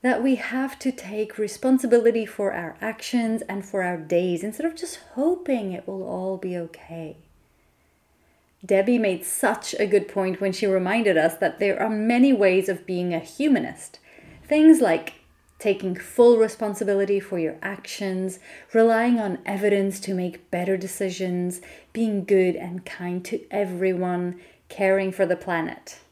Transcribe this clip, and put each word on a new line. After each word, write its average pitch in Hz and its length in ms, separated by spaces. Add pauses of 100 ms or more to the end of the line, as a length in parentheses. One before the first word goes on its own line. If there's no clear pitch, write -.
that 240 220
we 262 120
have 262 440
to 269 120
take 214 460
responsibility 226 880
for 202 260
our 170 300
actions 220 640
and 196 200
for 196 200
our 180 140
days 175 460
instead 220 220
of 330 100
just - 240 (140)
hoping 269 580
it - 160
will 190 160
all 185 340
be 180 200
okay. 165 600 (1500)
Debbie 196 320
made 190 260
such - 560
a 208 60
good 202 220
point 185 340
when 196 100
she 185 140
reminded 190 500
us 160 200
that - 240
there 196 200
are 220 100
many 240 440
ways 190 340
of 180 200
being 180 260
a 160 60
humanist. - 800 (440)
Things 311 380
like 180 320 (460)
taking 196 360
full 240 420
responsibility 202 840
for 190 180
your 160 240
actions, 190 800 (340)
relying 226 460
on 196 260
evidence 196 540
to 190 160
make 180 340
better 180 260
decisions, 180 840 (320)
being 214 320
good 185 300
and 180 280
kind 180 400
to - 180 (100)
everyone, 180 880 (300)
caring 190 420
for 185 160
the 175 80
planet. - 640 (120)